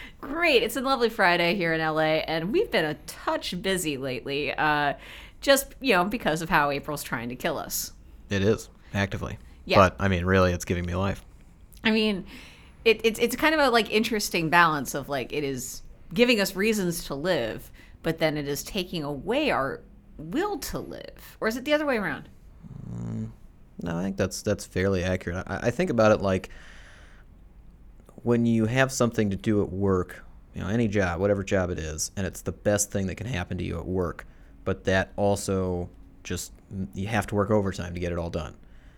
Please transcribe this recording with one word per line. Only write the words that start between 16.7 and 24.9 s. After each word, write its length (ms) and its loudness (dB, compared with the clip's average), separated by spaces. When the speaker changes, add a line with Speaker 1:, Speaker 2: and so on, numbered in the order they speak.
Speaker 1:
to 100 -6
live, 560 -2
but 160 -2
then 200 0
it 100 -6
is 160 -4
taking 400 -6
away 460 -2
our 320 -2
will 420 -4
to 200 -8
live. 600 -14
Or 100 0
is 100 -2
it 80 -8
the 80 2
other 120 2
way 120 0
around? 300 -6
Speaker 2:
Mm, 380 -8
no, 140 -4
I 60 -4
think 160 -6
that's, 240 -2
that's 240 -2
fairly 380 0